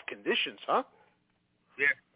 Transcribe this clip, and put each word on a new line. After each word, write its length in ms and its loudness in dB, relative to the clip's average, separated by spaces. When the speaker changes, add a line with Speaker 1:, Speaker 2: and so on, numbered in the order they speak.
Speaker 1:
conditions, 600 -2
huh? 160 2
Speaker 2:
Yeah, 120 4